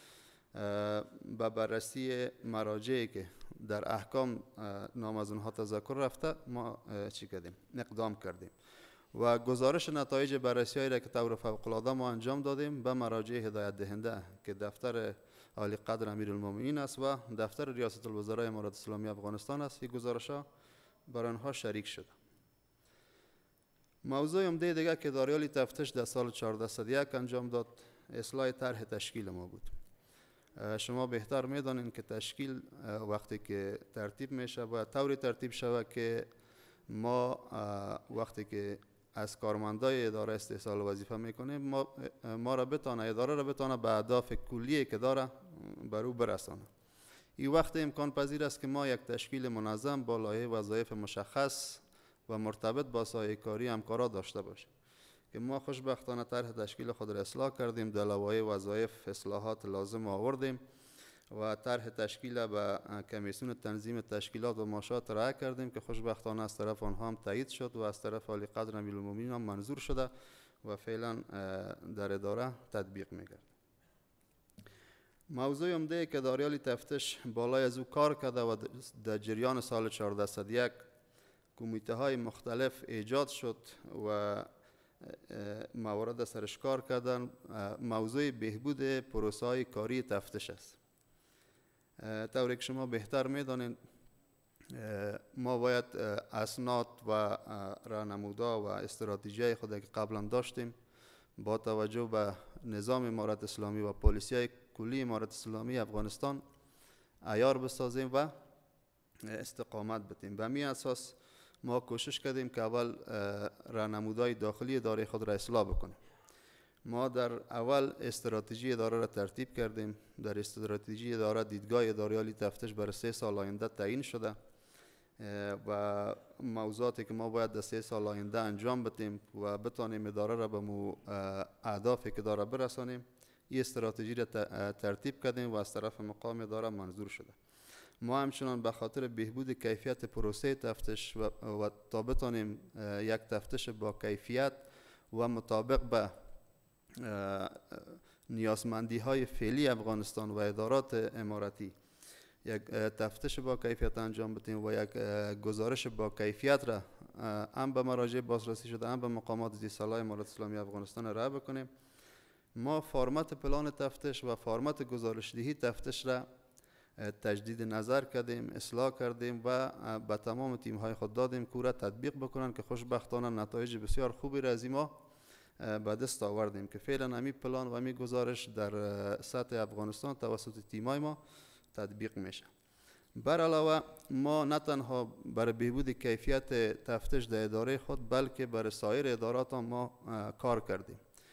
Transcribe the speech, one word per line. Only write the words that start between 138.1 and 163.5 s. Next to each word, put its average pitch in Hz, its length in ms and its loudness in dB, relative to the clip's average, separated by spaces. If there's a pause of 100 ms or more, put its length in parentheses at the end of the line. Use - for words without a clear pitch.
همچنان 131 420 0
به 113 100 2
خاطر 123 360 -2
بهبود 117 420 -2
کیفیت 117 540 0
پروسهٔ 110 500 2
تفتیش 110 640 -2
و، 110 40 -2 (260)
و 104 240 0 (200)
تا 113 120 2
بتانیم، 120 580 2 (160)
اه، 104 280 -2
یک 110 160 2
تفتیش 113 480 -2
با 107 240 -2
کیفیت 120 600 0 (600)
و 117 160 2
مطابق 117 520 4
به، 117 300 4 (920)
اه، 98 460 -2 (800)
نیازمندی‌های 113 920 2
فعلی 127 440 2
افغانستان 110 640 0
و 104 80 -2
ادارات 110 760 2
اماراتی 104 580 -4 (720)
یک، 110 180 -2 (100)
اه، 107 180 2
تفتیش 110 500 -2
با 127 160 2
کیفیت 117 420 2
انجام 110 360 -2
بدیم 107 300 -4
و 107 80 0
یک، 107 220 2
اه، 104 400 0
گزارش 107 520 0
با 107 240 0
کیفیت 120 580 4
را، 104 140 0 (360)
اه، 107 360 -2
هم 135 180 0
به 127 100 4
مراجع 123 380 2
بازرسی 117 480 -2
شده 113 200 -4
هم 123 120 -2
به 123 80 0
مقامات 113 460 -2
زی 107 140 -6
سالای 110 320 -2
امارت 104 260 -4
اسلامی 107 300 -6
افغانستان 104 500 -6
ارائه 110 220 0
بکنیم. 135 400 -6 (880)
ما 143 240 2
فرمت 147 540 2
پلان 143 360 4